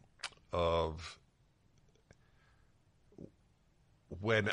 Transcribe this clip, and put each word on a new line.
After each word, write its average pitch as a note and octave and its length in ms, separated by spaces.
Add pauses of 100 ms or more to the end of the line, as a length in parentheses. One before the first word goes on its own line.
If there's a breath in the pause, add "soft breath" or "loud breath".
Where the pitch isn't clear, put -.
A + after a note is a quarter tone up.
(520)
of E2 680 (3000 soft breath)
when G#2+ 320